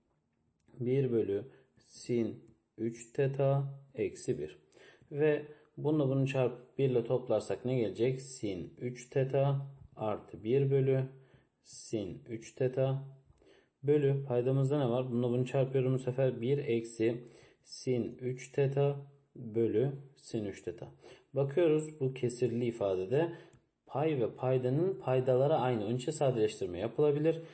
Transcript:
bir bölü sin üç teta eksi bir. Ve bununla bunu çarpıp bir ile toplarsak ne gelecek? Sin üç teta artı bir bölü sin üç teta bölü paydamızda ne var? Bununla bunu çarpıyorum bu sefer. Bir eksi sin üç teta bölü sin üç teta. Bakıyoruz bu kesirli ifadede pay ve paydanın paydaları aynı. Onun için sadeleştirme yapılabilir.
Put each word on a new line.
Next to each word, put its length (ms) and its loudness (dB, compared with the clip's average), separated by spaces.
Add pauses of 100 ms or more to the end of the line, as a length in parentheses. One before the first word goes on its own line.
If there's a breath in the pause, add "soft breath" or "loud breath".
(800)
bir 320 2
bölü 320 0 (340 loud breath)
sin 680 -4 (340)
üç 340 -6
teta 680 0 (140)
eksi 440 -4
bir. 200 -8 (540 loud breath)
Ve 340 0 (300 loud breath)
bununla 320 2
bunu 180 2
çarpıp 520 -2
bir 120 2
ile 140 2
toplarsak 600 0
ne 140 0
gelecek? 440 0
Sin 560 -6
üç 320 -10
teta 560 0 (300)
artı 480 -6
bir 260 2
bölü 380 2 (540 loud breath)
sin 680 -8
üç 260 -12
teta 600 -2 (720 soft breath)
bölü 380 4
paydamızda 540 2
ne 120 2
var? 200 0
Bununla 180 2
bunu 180 2
çarpıyorum 480 0
bu 40 0
sefer. 420 0
Bir 180 0
eksi 680 0 (380 loud breath)
sin 560 -4
üç 340 -8
teta 540 0 (300)
bölü 560 0 (240)
sin 280 -6
üç 180 -8
teta. 260 -10 (460 loud breath)
Bakıyoruz 680 2
bu 140 0
kesirli 500 0
ifadede 680 0 (540 loud breath)
pay 340 0
ve 140 0
paydanın 680 2
paydaları 540 4
aynı. 320 2
Onun 100 0
için 160 -4
sadeleştirme 680 0
yapılabilir. 640 2 (120)